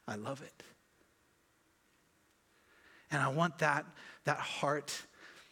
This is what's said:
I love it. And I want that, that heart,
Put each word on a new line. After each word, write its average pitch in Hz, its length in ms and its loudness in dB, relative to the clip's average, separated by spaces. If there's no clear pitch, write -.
I 107 80 -6
love 113 240 -6
it. - 220 -18
And 143 120 2
I 135 60 4
want 165 300 2
that, 151 280 4
that 147 140 2
heart, - 600 -2